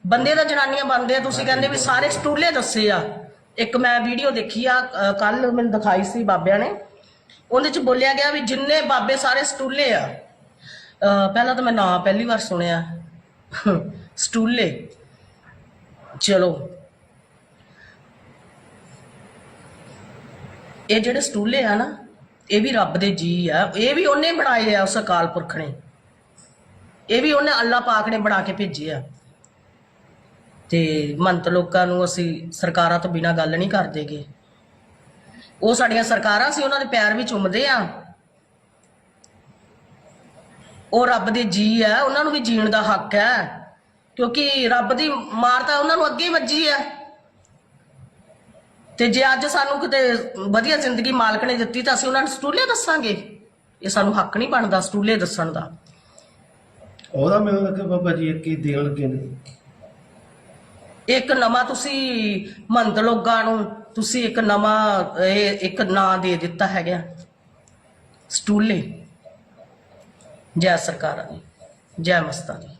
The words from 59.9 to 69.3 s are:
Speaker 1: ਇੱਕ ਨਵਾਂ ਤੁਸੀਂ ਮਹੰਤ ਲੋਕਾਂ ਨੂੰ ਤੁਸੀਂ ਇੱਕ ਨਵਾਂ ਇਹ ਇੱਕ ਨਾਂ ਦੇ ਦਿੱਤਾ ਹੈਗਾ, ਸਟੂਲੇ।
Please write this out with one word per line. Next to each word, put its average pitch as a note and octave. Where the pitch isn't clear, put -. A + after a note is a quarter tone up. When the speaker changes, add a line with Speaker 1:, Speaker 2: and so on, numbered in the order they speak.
Speaker 1:
ਇੱਕ B3+
ਨਵਾਂ B3
ਤੁਸੀਂ B3+
ਮਹੰਤ A3
ਲੋਕਾਂ A3+
ਨੂੰ A3
ਤੁਸੀਂ A#3+
ਇੱਕ A3+
ਨਵਾਂ G#3+
ਇਹ G3+
ਇੱਕ F#3+
ਨਾਂ F#3+
ਦੇ F3+
ਦਿੱਤਾ E3+
ਹੈਗਾ, F3
ਸਟੂਲੇ। G#3